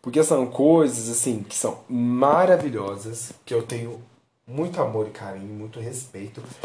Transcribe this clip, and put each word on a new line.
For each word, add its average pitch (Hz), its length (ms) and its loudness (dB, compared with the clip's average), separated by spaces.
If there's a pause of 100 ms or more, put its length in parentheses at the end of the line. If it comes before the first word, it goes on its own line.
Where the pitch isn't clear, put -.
Porque 127 220 2
são 139 240 4
coisas, 139 640 4
assim, 117 340 -2
que - 120 -14
são - 320 -4
maravilhosas, 123 1400 2 (140)
que - 80 -6
eu 117 100 2
tenho 117 380 -10 (440)
muito 170 360 -6
amor 110 260 -2
e 104 40 -14
carinho, 101 420 -14
muito 107 260 -12
respeito, 113 640 -12 (220)